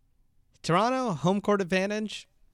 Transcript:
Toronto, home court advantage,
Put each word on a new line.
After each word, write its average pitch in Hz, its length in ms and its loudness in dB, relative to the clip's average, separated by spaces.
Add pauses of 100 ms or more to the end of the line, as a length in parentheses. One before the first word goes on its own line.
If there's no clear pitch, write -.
(640)
Toronto, 233 500 2
home 175 280 0
court 208 200 2
advantage, 196 680 -4 (260)